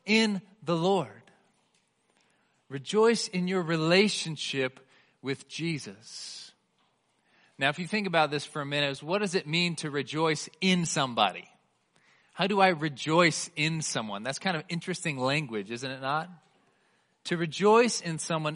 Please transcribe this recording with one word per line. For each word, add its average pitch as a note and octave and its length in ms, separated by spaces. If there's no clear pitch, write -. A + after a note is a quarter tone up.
in G#3 360
the E3 140
Lord. E3 460
Rejoice G#3+ 580
in F3+ 220
your F#3 120
relationship D#3+ 1160
with - 280
Jesus. B2+ 1040
Now, C3+ 100
if D3+ 120
you F3+ 60
think G#3 220
about D#3+ 240
this D3 140
for - 160
a C#3+ 40
minute, C#3+ 380
what E3+ 160
does G3 160
it F#3 100
mean E3+ 320
to D3+ 140
rejoice D3 560
in F#3 240
somebody? A#2 640
How F3+ 160
do G3 140
I F#3+ 80
rejoice D#3 880
in D#3+ 240
someone? G#2+ 420
That's C3 160
kind F#3+ 160
of D3+ 140
interesting E3+ 480
language, B2+ 520
isn't A#2+ 220
it C3 80
not? D3 300
To F3 100
rejoice G#3 640
in D#3+ 200
someone D#3 360